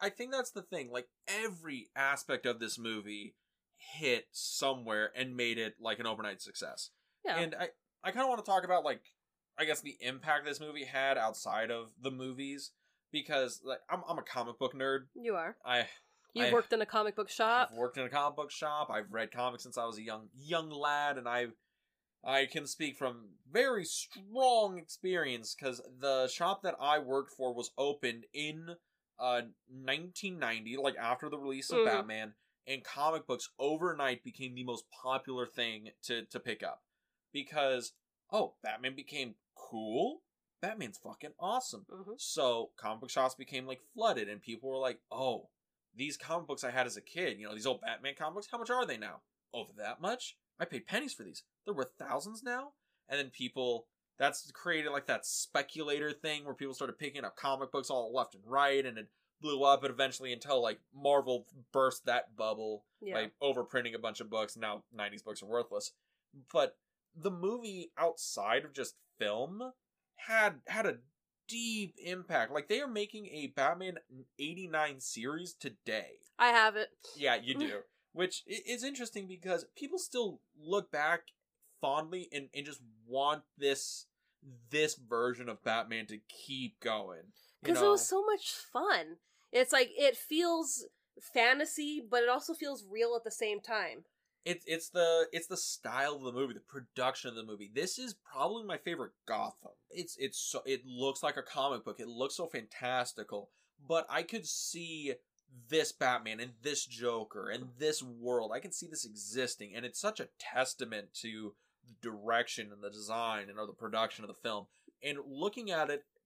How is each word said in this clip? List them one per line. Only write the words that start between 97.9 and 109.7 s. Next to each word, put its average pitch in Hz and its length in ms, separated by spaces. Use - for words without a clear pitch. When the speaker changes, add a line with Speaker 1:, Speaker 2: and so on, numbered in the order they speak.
Speaker 1:
is 247 160
probably 214 320
my 175 140
favorite 156 340
Gotham. 110 460
It's, - 280
it's 135 200
so, - 260
it 131 220
looks 131 360
like 147 140
a 135 60
comic 135 420
book. 110 160
It 113 80
looks 120 280
so 170 100
fantastical. 120 1040
But 160 220
I 160 140
could 180 240
see 160 680
this 151 240
Batman 113 480
and 123 120
this 143 240
Joker 113 640
and 123 180
this 151 240
world. 117 500
I 123 80
can 180 120
see - 160
this 156 160
existing. 107 720